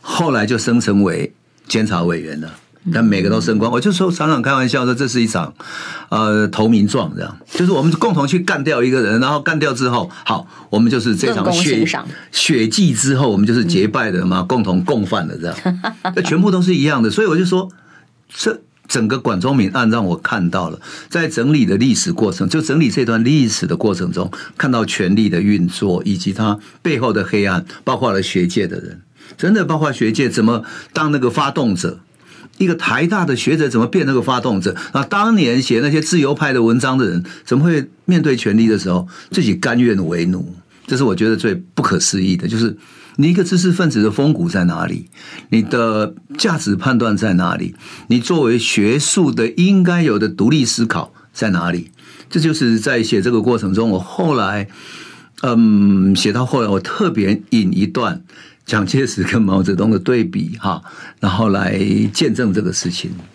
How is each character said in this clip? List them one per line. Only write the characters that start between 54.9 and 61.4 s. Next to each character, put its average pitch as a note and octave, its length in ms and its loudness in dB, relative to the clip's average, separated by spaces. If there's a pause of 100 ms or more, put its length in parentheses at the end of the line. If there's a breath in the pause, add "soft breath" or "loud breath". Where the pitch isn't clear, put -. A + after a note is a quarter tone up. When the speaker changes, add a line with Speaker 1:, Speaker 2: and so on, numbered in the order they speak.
Speaker 1:
嗯， G2+ 720 4
写 G2+ 180 0
到 B2 140 0
后 B2+ 160 0
来， G#2+ 60 0
我 G2 100 2
特 E3 320 -2
别 G#2 400 0
引 F#2+ 260 2
一 F#2+ 80 2
段 G#2 380 -4 (440 loud breath)
蒋 G#2 200 0
介 C3+ 200 0
石 - 160 -4
跟 A2 200 0
毛 F#2+ 200 2
泽 F#2 140 0
东 G#2 140 2
的 G#2 80 2
对 A#2 260 0
比 G2 340 -6
哈， F2 240 -6 (380 loud breath)
然 G2+ 100 0
后 G#2 200 0